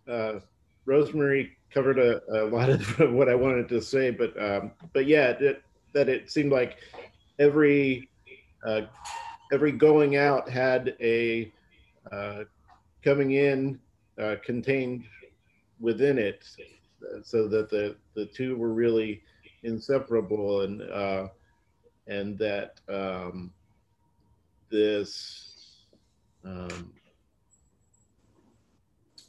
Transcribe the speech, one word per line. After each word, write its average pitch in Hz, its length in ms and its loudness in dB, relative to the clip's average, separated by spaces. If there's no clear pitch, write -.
uh, 110 320 -4
Rosemary 143 680 2
covered 135 260 2
a, 120 320 4
a 110 160 0
lot 120 240 0
of 107 300 0
<laughs> 139 140 6
what 127 160 6
I 123 60 4
wanted 127 340 2
to 117 120 0
say, 131 300 0
but, 113 300 -4
um, 101 300 -2
but 135 120 0
yeah, 139 280 4
that, 135 280 0
that 139 160 2
it 127 220 -4
seemed 143 200 0
like 127 260 2
every, 143 720 4
uh, 110 160 -2
every 143 200 2
going 151 460 4
out 143 320 2
had 127 500 0
a, 117 520 0
uh, 104 320 -10
coming 139 280 2
in, 135 480 0
uh, 107 240 -4
contained 123 640 -4
within 117 380 0
it, 101 260 -2
so 110 240 0
that 107 220 0
the, 104 260 -4
the 107 100 -6
two 127 320 -6
were 113 160 -2
really 113 480 0
inseparable, 107 1000 -2
and, 101 200 -6
uh, 95 460 -6
and 101 320 -8
that, 101 500 -6
um, 92 640 -8
this, - 1120 -4
um, 87 480 -14